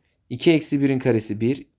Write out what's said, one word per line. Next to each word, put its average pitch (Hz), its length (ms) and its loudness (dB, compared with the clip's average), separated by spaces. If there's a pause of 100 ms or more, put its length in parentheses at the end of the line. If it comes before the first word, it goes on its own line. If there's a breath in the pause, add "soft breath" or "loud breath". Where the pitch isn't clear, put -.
(300)
İki 143 220 2
eksi 147 280 0
birin 135 180 2
karesi 110 420 -2
bir, 120 260 -2 (120)